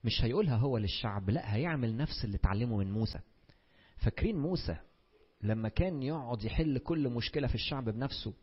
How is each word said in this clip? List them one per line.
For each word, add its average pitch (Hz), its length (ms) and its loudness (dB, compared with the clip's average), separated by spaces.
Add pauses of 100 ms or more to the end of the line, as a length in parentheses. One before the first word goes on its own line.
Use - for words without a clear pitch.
مش 113 200 2
هيقولها 139 320 2
هو 123 220 2
للشعب، 101 520 -2
لا، 107 240 0
هيعمل 127 420 0
نفس 147 280 -2
اللي 101 120 -2
اتعلمه 107 400 2
من 98 160 0
موسى. 110 260 -2 (800)
فاكرين 185 420 0
موسى 147 380 0 (680)
لما 110 260 0
كان 160 340 0
يقعد 127 420 -4
يحل 147 340 2
كل 151 300 0
مشكلة 120 380 -2
في - 80 0
الشعب 131 300 -2
بنفسه 113 580 -4